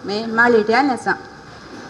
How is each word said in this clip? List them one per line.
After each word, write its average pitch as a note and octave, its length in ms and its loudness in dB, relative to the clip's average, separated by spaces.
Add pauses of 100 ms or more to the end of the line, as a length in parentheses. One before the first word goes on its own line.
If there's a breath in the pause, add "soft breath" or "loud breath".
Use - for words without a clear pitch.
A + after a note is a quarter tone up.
मी G#3 200 -4
माळिट्यान A3+ 640 2
आसा. A3 220 -4 (760)